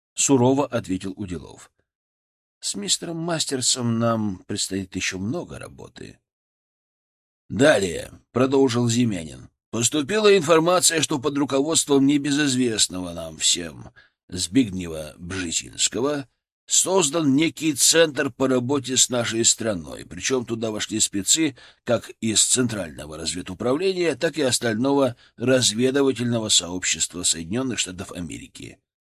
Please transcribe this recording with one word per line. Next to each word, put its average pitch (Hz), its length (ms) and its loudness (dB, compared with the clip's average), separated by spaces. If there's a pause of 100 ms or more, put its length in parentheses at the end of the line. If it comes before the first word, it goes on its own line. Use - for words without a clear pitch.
(140)
сурово 135 540 4
ответил 95 500 -4
Уделов. 82 540 -10 (880)
С - 160 -8
мистером 180 420 -4
Мастерсом 131 840 -2
нам 110 460 0
предстоит 95 500 -6
еще 95 220 -4
много 101 420 -6
работы. - 600 -18 (1300)
«Далее», — 98 600 2 (200)
продолжил 127 580 4
Зимянин, — 90 600 -2 (220)
«поступила 170 680 2
информация, 165 640 4
что 147 180 -2
под 143 180 -2
руководством 139 680 2
небезызвестного 127 1080 0
нам 80 240 -12
всем 78 540 -4 (360)
Збигнева 87 920 -2
Бжезинского 90 1080 -4 (400)
создан 160 680 2
некий 156 380 0
центр 151 560 2
по 135 180 -2
работе 127 500 0
с - 120 4
нашей 117 360 -2
страной, 80 600 -2
причем 120 400 -2
туда 113 240 -4
вошли 107 300 -4
спецы 135 560 0 (280)
как 113 280 -2 (100)
из 110 220 2
Центрального 82 760 -2
разведуправления, 123 960 -2
так 160 220 -4
и 151 60 0
остального 123 720 0 (220)
разведывательного 120 1120 2
сообщества 87 760 -2
Соединенных 98 560 -4
Штатов 90 320 -8
Америки». 65 680 -14 (300)